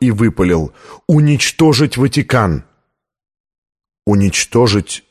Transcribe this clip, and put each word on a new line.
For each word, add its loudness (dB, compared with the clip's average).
и 0
выпалил: -2
"Уничтожить 0
Ватикан!" -2
"Уничтожить 0